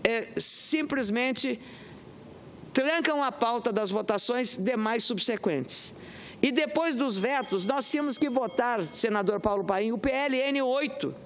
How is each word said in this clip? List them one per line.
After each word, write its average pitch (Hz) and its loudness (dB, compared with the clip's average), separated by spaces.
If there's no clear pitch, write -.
eh, 226 2
simplesmente 262 0
trancam 294 2
a 262 0
pauta 233 2
das 208 0
votações 214 0
demais 220 0
subsequentes. 190 -2
E - 4
depois 302 2
dos 240 2
vetos, 196 0
nós 262 0
tínhamos 294 0
que 294 2
votar, 240 0
senador 208 2
Paulo 202 2
Paim, 202 2
o 233 0
P 262 2
L 269 2
N 277 2
oito 262 0